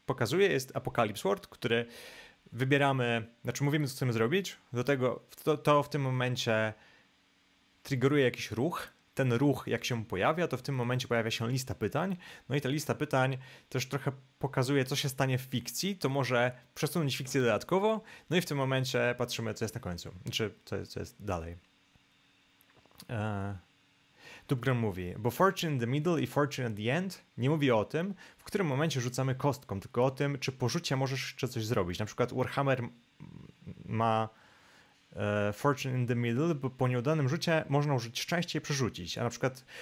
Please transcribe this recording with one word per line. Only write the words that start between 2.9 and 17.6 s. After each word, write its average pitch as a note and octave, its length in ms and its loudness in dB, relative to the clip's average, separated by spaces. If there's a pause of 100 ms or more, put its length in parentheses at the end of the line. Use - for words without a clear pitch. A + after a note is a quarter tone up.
znaczy B2 200 -4
mówimy, C#3+ 240 2
co B2+ 60 -6
chcemy B2+ 200 0
zrobić, B2+ 440 2 (160)
do A#2+ 100 -2
tego, B2+ 400 0 (200)
to, D3+ 140 2
to D3 260 4
w C#3 60 -8
tym D3 120 -2
momencie B2 720 0 (1120)
triggeruje C#3 400 4
jakiś - 280 0
ruch. B2+ 360 -2 (280)
Ten C3 180 2
ruch, C3+ 340 4
jak A2+ 180 -2
się A2+ 200 -2
pojawia, D3+ 420 2
to B2+ 100 -2
w - 40 -6
tym C#3 140 -4
momencie B2+ 320 -2
pojawia A2+ 240 2
się A#2 200 -2
lista C3 240 -4
pytań. E3+ 420 -2 (320)
No C3 60 0
i D3 60 0
ta - 80 -2
lista D3 260 -2
pytań C3+ 420 2 (320)
też B2+ 200 -4
trochę C3+ 220 -4 (280)
pokazuje, C3+ 460 2
co C#3+ 100 -2
się C#3 140 0
stanie C3 280 0
w B2+ 40 0
fikcji. F3 540 -4
To C#3+ 140 -2
może B2+ 420 2 (240)
przesunąć D3 420 0
fikcję C3+ 240 0
dodatkowo. F#3+ 600 2 (280)